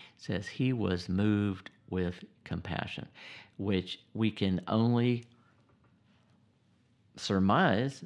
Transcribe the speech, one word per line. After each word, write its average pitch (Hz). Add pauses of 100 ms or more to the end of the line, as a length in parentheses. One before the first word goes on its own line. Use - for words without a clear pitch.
(160)
It -
says 98
he 131
was 95
moved 101 (200)
with 90 (220)
compassion, - (500)
which 98 (140)
we 107
can 95
only 120 (1900)
surmise 110